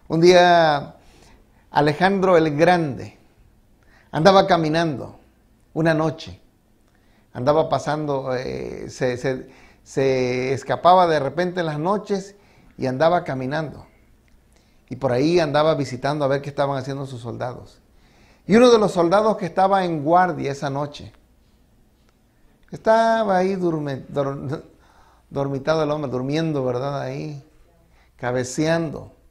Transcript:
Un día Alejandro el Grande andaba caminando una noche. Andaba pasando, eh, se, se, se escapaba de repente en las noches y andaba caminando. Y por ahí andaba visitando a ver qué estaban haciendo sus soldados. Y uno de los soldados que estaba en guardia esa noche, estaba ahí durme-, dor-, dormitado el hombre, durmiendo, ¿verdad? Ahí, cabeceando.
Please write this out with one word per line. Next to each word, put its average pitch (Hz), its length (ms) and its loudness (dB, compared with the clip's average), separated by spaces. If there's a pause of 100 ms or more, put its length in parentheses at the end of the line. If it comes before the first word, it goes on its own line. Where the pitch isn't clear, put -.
Un 160 140 0
día 175 720 6 (760)
Alejandro 180 680 2
el 156 180 2
Grande 156 640 0 (920)
andaba 190 340 6
caminando 160 760 -2 (540)
una 160 180 2
noche. 156 480 -4 (960)
Andaba 147 340 2
pasando, 139 680 -4
eh, 123 540 -8
se, 123 300 -2
se, 131 320 -4 (320)
se 127 680 0
escapaba 165 540 4
de 156 120 2
repente 170 420 -4
en 165 60 -2
las 151 120 -6
noches 196 580 -4 (420)
y 127 80 -6
andaba 160 380 0
caminando. 139 640 -8 (1000)
Y 123 80 -12
por 127 160 -2
ahí 156 280 2
andaba 151 340 2
visitando 143 500 -4
a 135 40 2
ver 139 140 -2
qué 147 60 -12
estaban 139 300 -2
haciendo 135 280 -8
sus 127 140 -14
soldados. 117 600 -12 (680)
Y 180 100 4
uno 247 140 8
de 233 80 6
los 202 140 2
soldados 190 440 2
que 208 100 -8
estaba 190 380 2
en 165 200 -4
guardia 156 480 2
esa 139 180 -6
noche, 139 420 -8 (1600)
estaba 220 680 2
ahí 190 200 0
durme-, 156 520 -4
dor-, 139 560 -6 (640)
dormitado 139 540 -2
el 147 80 -2
hombre, 151 200 -6
durmiendo, 143 540 -4
¿verdad? 131 360 -4
Ahí, 139 440 -10 (720)
cabeceando. 127 960 -4 (180)